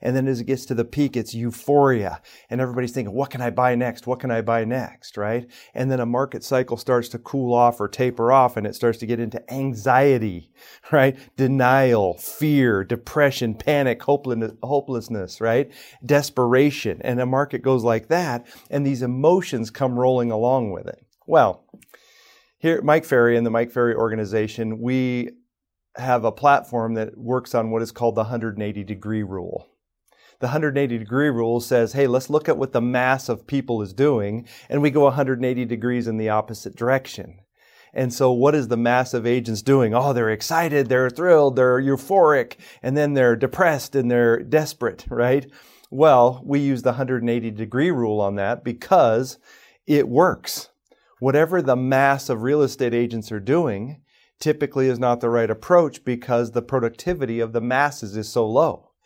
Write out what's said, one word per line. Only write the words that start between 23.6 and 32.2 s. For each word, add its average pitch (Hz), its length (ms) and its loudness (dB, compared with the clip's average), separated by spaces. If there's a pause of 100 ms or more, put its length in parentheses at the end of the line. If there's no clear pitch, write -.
Ferry 120 240 0
Organization, 110 840 -4
we 123 500 -2 (640)
have 123 280 0
a 110 80 0
platform 120 640 0
that 110 220 -6
works 123 380 -6
on 113 160 0
what 113 120 -2
is 113 100 -8
called 117 240 -2
the 110 80 -2
hundred 117 320 -6
and 107 60 -6
eighty 104 220 -6
degree 104 380 -6
rule. 90 460 -10 (720)
The 127 80 -4
hundred 147 280 -2
and - 20 2
eighty 123 200 -2
degree 120 320 0
rule 117 300 0
says, 117 340 0
"Hey, 139 120 2
let's 127 240 0